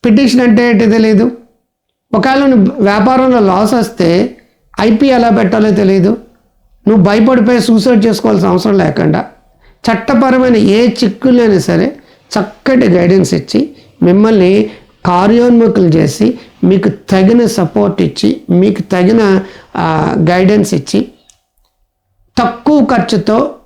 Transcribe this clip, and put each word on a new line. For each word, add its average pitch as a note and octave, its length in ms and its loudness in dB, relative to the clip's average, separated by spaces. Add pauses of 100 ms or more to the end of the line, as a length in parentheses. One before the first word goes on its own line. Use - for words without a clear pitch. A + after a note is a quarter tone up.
పిటిషన్ A#3+ 360 2
అంటే A#3+ 280 2
ఏంటో A3+ 160 0
తెలీదు. A3 460 2 (800)
ఒకవేళ C4+ 320 0
నువ్వు A#3 380 0
వ్యాపారంలో B3 560 0
లాస్ G3+ 340 0
వస్తే G3 640 -2 (440)
ఐపీ A3+ 260 2
ఎలా A#3+ 220 0
పెట్టాలో G#3+ 420 0
తెలీదు, G3 460 0 (720)
నువ్వు G#3 160 2
భయపడిపోయి A#3 580 2
సూసైడ్ A3+ 440 2
చేసుకోవాల్సిన G3+ 440 -2
అవసరం F#3+ 280 0
లేకుండా D#3 480 -2 (460)
చట్టపరమైన B3+ 840 0
ఏ G#3+ 320 2
చిక్కులైనా A#3 720 0
సరే F#3 360 -2 (440)
చక్కటి B3+ 500 -2
గైడెన్స్ F3+ 440 0
ఇచ్చి A3+ 360 -4 (340)
మిమ్మల్ని G3+ 680 2 (360)
కార్యోన్ముఖులు G#3+ 800 2
చేసి D#3+ 520 0 (240)
మీకు F#3 260 0
తగిన G3+ 560 0
సపోర్ట్ G3 560 -4
ఇచ్చి - 480 -4
మీకు F#3 320 0
తగిన, F#3+ 600 0 (360)
ఆ, D#3+ 380 -4 (140)
గైడెన్స్ G3 440 0
ఇచ్చి F3+ 340 -6 (1300)
తక్కువ C4 440 0
ఖర్చుతో A3+ 680 -2 (100)